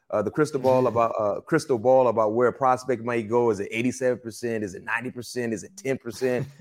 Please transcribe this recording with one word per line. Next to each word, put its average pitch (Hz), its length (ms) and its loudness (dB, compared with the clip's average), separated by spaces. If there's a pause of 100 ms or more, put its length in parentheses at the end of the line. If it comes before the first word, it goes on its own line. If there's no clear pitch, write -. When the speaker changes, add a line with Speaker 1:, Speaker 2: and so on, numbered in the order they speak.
(120)
Speaker 1:
uh, 107 100 2
the 101 80 -4
crystal 147 300 0
ball 127 280 4
Speaker 2:
<laughs> - 0 -
Speaker 1:
about, 113 320 2
uh, 104 220 -2
crystal 139 380 0
ball 127 300 4
about 107 240 2
where 120 140 4
a 110 60 2
prospect 127 500 0
might 117 240 -2
go. 120 220 2
Is 101 100 0
it 98 120 -6
eighty-seven 123 480 -2
percent? 113 440 -6
Is 92 120 -8
it - 80 -14
ninety 117 260 -4
percent? 120 440 -6
Is 92 100 -6
it 101 120 -20
ten 131 220 -4
percent? 123 500 -4 (140)